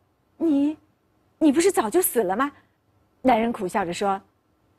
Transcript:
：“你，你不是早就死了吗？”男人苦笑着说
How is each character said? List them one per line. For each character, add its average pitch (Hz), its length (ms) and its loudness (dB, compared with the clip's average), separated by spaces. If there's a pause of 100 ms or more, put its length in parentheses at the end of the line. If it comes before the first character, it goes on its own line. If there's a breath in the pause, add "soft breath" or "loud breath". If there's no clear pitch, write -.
(360)
：“你， 302 400 0 (640)
你 311 120 4
不 285 120 2
是 370 100 4
早 226 160 0
就 339 140 0
死 240 200 0
了 185 140 -2
吗？” 277 160 -2 (680 soft breath)
男 233 180 4
人 233 100 -2
苦 214 160 -6
笑 190 200 -4
着 170 60 -6
说 196 280 -4 (580)